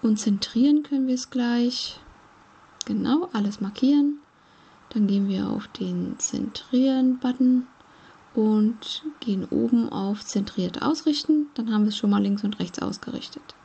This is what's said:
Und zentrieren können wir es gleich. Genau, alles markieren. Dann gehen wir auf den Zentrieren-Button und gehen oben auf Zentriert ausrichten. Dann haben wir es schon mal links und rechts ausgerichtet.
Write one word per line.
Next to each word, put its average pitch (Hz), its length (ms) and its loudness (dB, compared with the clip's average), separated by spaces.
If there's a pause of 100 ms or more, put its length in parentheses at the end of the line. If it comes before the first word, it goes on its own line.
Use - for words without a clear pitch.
Und 214 160 2
zentrieren 254 640 2
können 269 240 0
wir 254 80 0
es 254 160 -6
gleich. 240 680 0 (880)
Genau, 262 460 0
alles 208 280 -2
markieren. 285 580 2 (720)
Dann 214 180 2
gehen 196 220 2
wir 196 200 -2
auf 208 200 -4
den 180 500 -6
Zentrieren-Button 254 1500 0 (680)
und 214 680 2 (160)
gehen 196 240 -2
oben 233 460 2
auf 196 340 -4
Zentriert 190 580 -4
ausrichten. 302 720 0
Dann 226 180 -4
haben 214 120 4
wir 208 60 2
es 208 60 -8
schon 208 140 0
mal 202 120 4
links 202 200 0
und 208 160 -4
rechts - 220 -6
ausgerichtet. - 760 -8 (100)